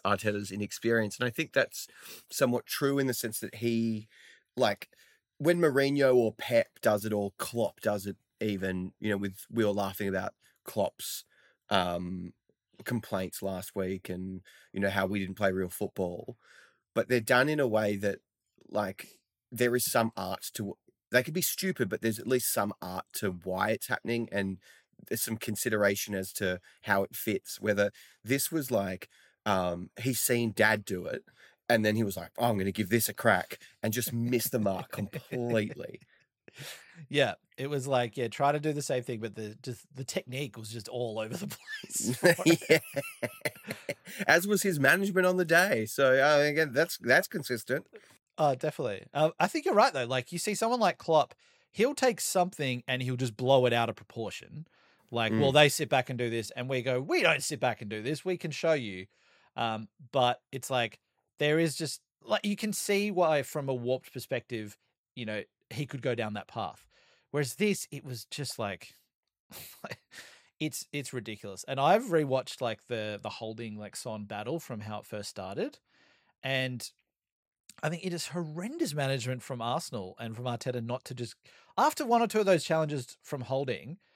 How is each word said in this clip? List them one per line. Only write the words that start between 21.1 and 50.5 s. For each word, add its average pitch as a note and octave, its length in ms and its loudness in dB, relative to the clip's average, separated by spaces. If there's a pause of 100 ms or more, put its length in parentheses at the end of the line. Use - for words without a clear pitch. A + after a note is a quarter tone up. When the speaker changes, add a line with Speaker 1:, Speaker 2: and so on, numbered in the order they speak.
Speaker 1:
they B2 120 4
could D3+ 120 -8
be F3 80 0
stupid, E3 480 -2
but G2+ 100 -2
there's A2 200 0
at - 80 -10
least B2+ 240 2
some G#2 280 0
art F2+ 340 -8
to G2+ 180 -4
why F#2 380 -2
it's - 180 -2
happening A#2 440 -2
and F#2+ 260 -2 (500)
there's A#2 140 -2
some A2+ 140 -2
consideration G#2 760 0
as F#2+ 180 -4
to F#2 280 -2 (220)
how G2 200 2
it - 140 -6
fits. - 440 -4
Whether G2+ 300 2 (320)
this C3+ 300 0
was D3 180 -2
like, G2 380 0 (360)
um, F2+ 460 0 (100)
he's A#2+ 200 0
seen A#2+ 340 2
Dad G#2+ 300 4
do F2+ 220 -6
it, - 180 -6 (440)
and A2+ 160 6
then G#2+ 120 4
he A2+ 80 2
was G2 120 -2
like, E2+ 220 -10
"Oh, A#2+ 80 2
I'm A#2 100 2
gonna F#2+ 160 0
give G2+ 180 -2
this A2+ 180 4
a G#2 40 -4
crack," G2 460 2 (240)
and A2+ 100 0
just A#2+ 220 -2
missed A#2 380 0
the B2+ 80 0
mark G2 320 -2
Speaker 2:
<laughs> - 0 -
Speaker 1:
completely. A2+ 1080 -4 (1080)
Speaker 2:
Yeah, C#3 260 2 (240)
it C3+ 100 -6
was C#3 180 -4
like, B2 300 2
yeah, A#2+ 120 -2
try C#3 240 2
to D3 80 0
do D3+ 120 0
the D3 100 -4
same B2+ 200 -2
thing, A#2+ 180 -6
but G#2+ 140 -8
the, G#2+ 280 -10
just, A#2+ 220 -10 (100)
the C3+ 100 -10
technique B2+ 520 -6
was G#2+ 140 -12
just A2 180 -12
all A#2 300 -4
over A2 180 -6
the G2+ 120 -8
place - 680 -6
<laughs> - 0 -
for F3 120 4 (180)
it. E3 200 8
Speaker 1:
<laughs> - 40 -8
Yeah. D#3 80 8 (1500)
As F3 200 6
was G3+ 160 2
his F#3 180 0
management F3+ 460 4
on F#3 100 4
the F3+ 80 2
day. E3 420 4
So, C3 260 4 (100)
uh, D3 200 6
again, D3 300 2
that's, D3+ 260 2
that's D3+ 300 4
consistent. C3 580 -4 (520)
Speaker 2:
Oh, D3 160 4
definitely. B2+ 580 -4
Uh, D#3 260 2
I - 100 2
think D#4 160 -4
you're F4+ 100 2
right, B3 180 6
though. D#3+ 140 -2
Like, B2+ 260 -2
you F3 60 -6
see G#3 160 -2